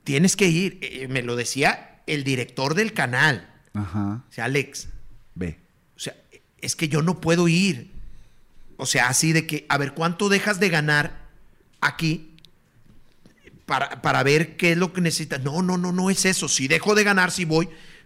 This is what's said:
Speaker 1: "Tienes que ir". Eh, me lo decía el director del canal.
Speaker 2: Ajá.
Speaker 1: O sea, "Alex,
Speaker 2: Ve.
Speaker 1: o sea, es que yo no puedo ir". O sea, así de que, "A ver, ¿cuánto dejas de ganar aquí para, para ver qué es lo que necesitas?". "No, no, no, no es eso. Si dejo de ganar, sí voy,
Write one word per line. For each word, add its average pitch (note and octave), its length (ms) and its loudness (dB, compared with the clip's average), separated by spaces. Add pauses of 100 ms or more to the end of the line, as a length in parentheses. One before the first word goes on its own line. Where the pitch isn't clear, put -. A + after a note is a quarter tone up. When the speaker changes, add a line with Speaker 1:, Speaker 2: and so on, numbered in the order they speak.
Speaker 1:
"Tienes D3 320 2
que F#3+ 120 4
ir". E3+ 320 0
Eh, C3 280 -10
me B2+ 140 -2
lo A#2+ 120 -4
decía C3+ 720 -2
el D3+ 160 -4
director C3+ 520 -2
del G#3+ 180 0
canal. C3 580 0 (240)
Speaker 2:
Ajá. G2+ 540 -4
Speaker 1:
O - 40 -20
sea, A2+ 120 -8
"Alex, C3+ 440 -4 (460)
Speaker 2:
Ve. E2+ 240 -8 (380)
Speaker 1:
o - 20 -20
sea, - 160 -12 (460)
es - 160 -6
que E3 120 -2
yo D3+ 140 0
no E3+ 180 0
puedo E3+ 280 2
ir". E3 420 0 (880)
O C3 100 -10
sea, B2 220 2
así D#3+ 240 2
de D#3+ 140 2
que, D3+ 220 -8
"A C#3+ 80 2
ver, C#3 160 -2
¿cuánto E3+ 360 -2
dejas G3 320 2
de G3+ 80 2
ganar D3+ 580 0 (540)
aquí D#3 500 -2 (1400)
para, C#3 360 -4
para C3+ 200 4
ver D3+ 340 4
qué E3+ 160 4
es E3+ 60 2
lo F3 140 0
que F3+ 80 -2
necesitas?". D#3 420 -2
"No, D3 200 -2
no, F3+ 140 0
no, F3+ 160 -2
no F#3 180 2
es F#3+ 140 2
eso. F3 240 0
Si C3+ 200 0
dejo E3 260 2
de G#3 100 6
ganar, F#3+ 260 4
sí F3+ 140 -4
voy, D#3+ 240 2 (380)